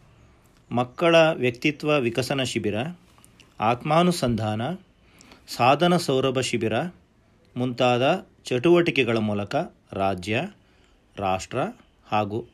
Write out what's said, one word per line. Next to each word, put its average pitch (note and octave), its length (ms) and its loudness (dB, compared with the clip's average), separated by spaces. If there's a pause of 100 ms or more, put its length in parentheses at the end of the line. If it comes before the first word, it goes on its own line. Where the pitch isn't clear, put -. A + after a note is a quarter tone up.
(720)
ಮಕ್ಕಳ B2+ 440 2 (160)
ವ್ಯಕ್ತಿತ್ವ D3 680 0
ವಿಕಸನ B2+ 420 -2
ಶಿಬಿರ, G#2+ 340 -4 (840)
ಆತ್ಮಾನುಸಂಧಾನ, A#2+ 1000 0 (920)
ಸಾಧನ D3 400 4
ಸೌರಭ C3 440 0
ಶಿಬಿರ A2 340 -2 (840)
ಮುಂತಾದ B2+ 720 0 (180)
ಚಟುವಟಿಕೆಗಳ C3+ 720 2
ಮೂಲಕ G#2+ 380 -2 (380)
ರಾಜ್ಯ, G2 500 -2 (760)
ರಾಷ್ಟ್ರ F#2+ 420 -4 (500)
ಹಾಗೂ G#2+ 460 -4